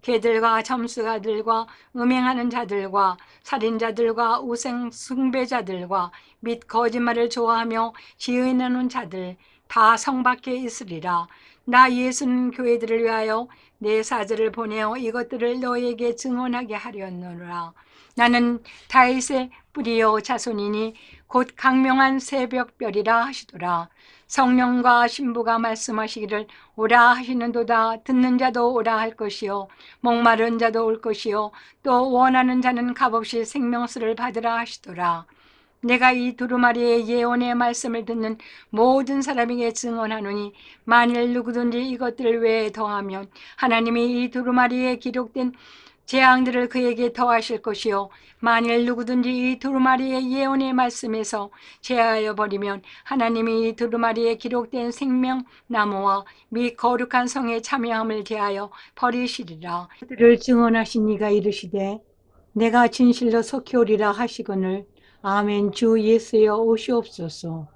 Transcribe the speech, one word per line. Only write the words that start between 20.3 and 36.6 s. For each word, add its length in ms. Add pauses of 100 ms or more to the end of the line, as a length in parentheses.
곧 300
강명한 600
새벽별이라 1080
하시더라. 640 (440)
성령과 760
신부가 500
말씀하시기를, 880 (300)
"오라." 400
하시는도다. 840
듣는 360
자도 340
오라 260
할 160
것이요, 540 (320)
목마른 580
자도 280
올 160
것이요, 480 (320)
또 280
원하는 520
자는 320
값없이 500
생명수를 720
받으라 420
하시더라. 720 (560)
내가 300
이 220
두루마리의 760